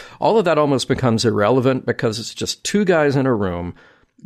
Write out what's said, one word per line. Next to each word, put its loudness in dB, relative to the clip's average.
all 2
of 2
that 2
almost 0
becomes 0
irrelevant 2
because -2
it's -12
just -10
two 0
guys 2
in 0
a 2
room -4